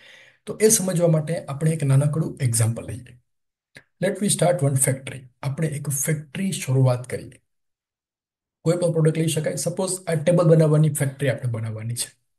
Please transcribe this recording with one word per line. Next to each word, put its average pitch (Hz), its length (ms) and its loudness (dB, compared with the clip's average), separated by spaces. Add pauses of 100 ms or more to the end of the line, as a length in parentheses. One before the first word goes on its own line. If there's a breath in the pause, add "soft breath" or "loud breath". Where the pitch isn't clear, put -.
(460 loud breath)
તો - 160 -10
એ 220 60 8
સમજવા 180 400 2
માટે 160 360 0
આપણે 156 260 -2
એક 147 140 -2
નાનકડું 147 560 2
એક્ઝામ્પલ 113 460 0
લઈએ. - 340 -14 (840 loud breath)
Let 190 160 0
we 208 100 -2
start 170 360 2
one 139 100 2
factory. - 440 -2 (240)
આપણે 139 240 -4
એક 151 240 -6
ફેક્ટરી 165 600 -4
શરૂઆત 127 580 0
કરીએ. - 320 -12 (1200)
કોઈ 170 140 2
પણ 175 160 0
પ્રોડક્ટ 160 260 2
લઈ 160 80 0
શકાય. 151 280 -2
સપોઝ 170 360 -4 (160)
આ 170 80 -2
ટેબલ 170 300 2
બનાવવાની 156 460 6
ફેક્ટરી 139 380 -2
આપણે 120 220 -2
બનાવવાની 113 440 -6
છે, - 220 -10 (220)